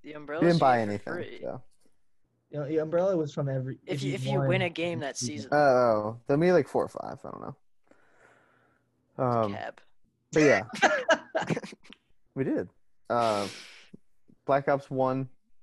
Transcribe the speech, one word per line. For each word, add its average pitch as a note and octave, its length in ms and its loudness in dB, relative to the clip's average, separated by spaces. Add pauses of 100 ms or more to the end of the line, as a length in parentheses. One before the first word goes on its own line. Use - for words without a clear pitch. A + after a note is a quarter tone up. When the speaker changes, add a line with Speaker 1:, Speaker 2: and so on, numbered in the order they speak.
Speaker 1:
the D3 120 -18
umbrellas D3+ 300 -8
Speaker 2:
We E3+ 40 4
didn't E3+ 100 4
Speaker 1:
you - 40 2
Speaker 2:
buy B2 240 4
Speaker 1:
get G#2 180 -6
for F3 160 -8
Speaker 2:
anything, D3+ 120 -10
Speaker 1:
free. - 100 -16
Speaker 2:
so. - 200 -10 (920)
Speaker 3:
You D3 80 -8
know, C#3+ 80 -6
the D#3+ 100 -2
umbrella E3+ 400 0
was D3+ 160 -2
from C#3+ 160 -4
every, C3+ 360 -4
Speaker 1:
If - 100 -6
Speaker 3:
if C3+ 80 -4
Speaker 1:
you, C#3 60 -2
Speaker 3:
you C3+ 60 -4
Speaker 1:
if C3 100 -6
you C3+ 140 0
Speaker 3:
won C3+ 80 0
Speaker 1:
win C3+ 140 2
a F3+ 80 0
game E3 300 -4
that C#3 180 -8
Speaker 3:
season. C#3+ 320 -8
Speaker 1:
season. - 40 -
Speaker 2:
Oh, B2 640 4 (100)
then C#3+ 120 2
we E3+ 80 4
had, F#3 60 6
like, D3+ 160 4
four F#2+ 160 0
or - 20 -10
five. - 380 -10
I - 60 -10
don't G1+ 100 -12
know. C#3+ 140 -12 (1700)
Um, A2+ 300 0
Speaker 1:
Cab. - 260 -12 (500)
Speaker 2:
but D#3 120 4
yeah, A2 200 6 (180)
Speaker 3:
<laughs> - 760 0 (800)
Speaker 2:
we C3+ 100 -2
did. A#2 240 -4 (400)
Uh, A2 380 2 (960)
Black C#3 240 2
Ops C#3 200 0
one, C3 380 -2 (360)